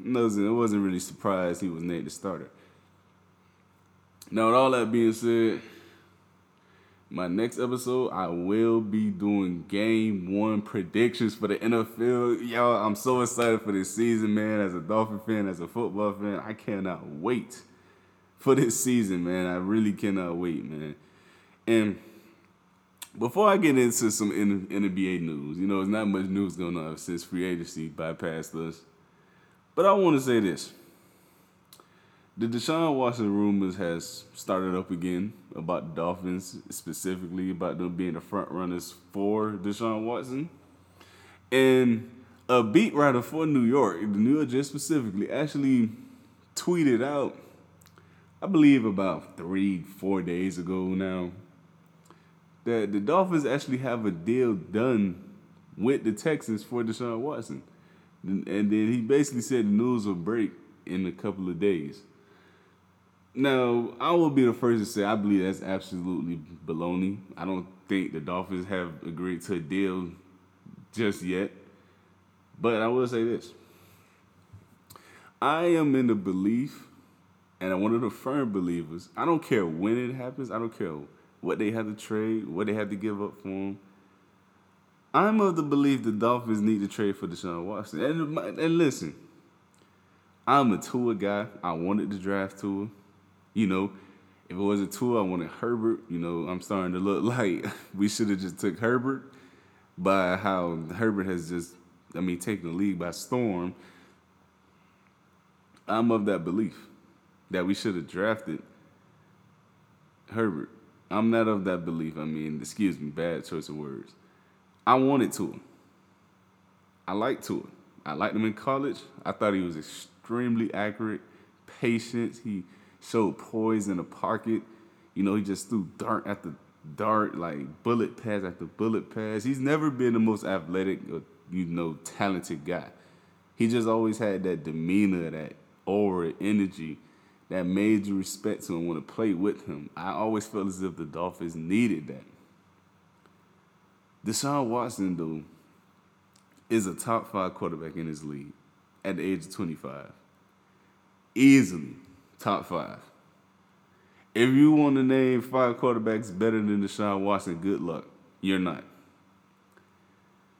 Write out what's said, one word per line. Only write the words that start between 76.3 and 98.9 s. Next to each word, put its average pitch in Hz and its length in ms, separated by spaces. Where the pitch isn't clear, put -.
and 92 140
I'm 92 80
one 110 140
of 117 80
the 107 80
firm 131 420
believers, 87 640
I 113 80
don't 160 180
care 110 220
when 107 460
it 127 40
happens, 127 360
I 104 80
don't 113 180
care 90 160
what 80 180
they 107 120
had 110 160
to 107 80
trade, 110 520
what 95 200
they 104 80
had 107 160
to 104 60
give 101 260
up 98 180
for - 80
him. 98 300
I'm 214 260
of 190 160
the 160 60
belief 139 420
the 113 80
Dolphins 113 480
need 104 220
to 101 40
trade 101 300
for 95 100
Deshaun 85 380
Watson. 101 400
And, 156 340
and 127 380
listen, 131 380
I'm 131 240
a 92 60
Tua 120 380
guy. 101 320
I 90 80
wanted 90 380
to 101 80
draft 98 420
Tua. 101 280
You 107 120
know, 95 260
if 90 80
it 95 40
wasn't 101 320
Tua, 123 280
I 98 60
wanted 87 220
Herbert. 113 600
You 85 100
know, 85 300
I'm 90 120
starting 92 320
to 92 60
look 95 260
<laughs> 123 140
like 98 280
we 98 140
shoulda 101 280
just 92 220
took 92 200
Herbert 127 540